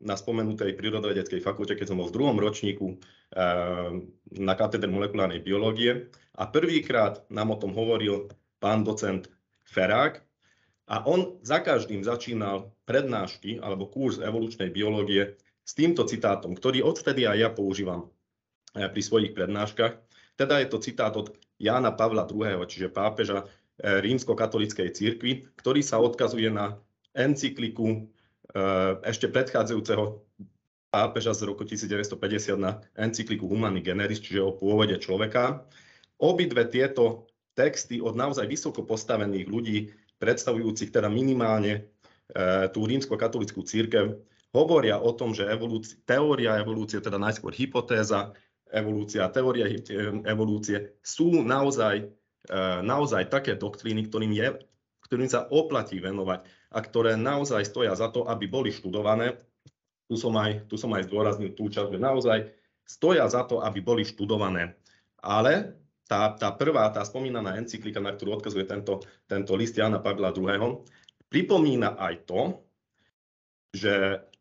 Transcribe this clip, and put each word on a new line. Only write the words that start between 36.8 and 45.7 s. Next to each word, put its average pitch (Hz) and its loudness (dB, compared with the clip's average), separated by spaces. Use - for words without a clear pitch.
texty 127 0
od 110 -4
naozaj 131 -2
vysoko - -6
postavených 101 -2
ľudí, 110 -2
predstavujúcich 113 0
teda 107 2
minimálne, 110 2
eh, 95 4
tú 107 0
rímskokatolickú 113 -2
cirkev, 110 2
hovoria 139 4
o 117 2
tom, 117 -4
že 101 -2
evolúci-, 113 -4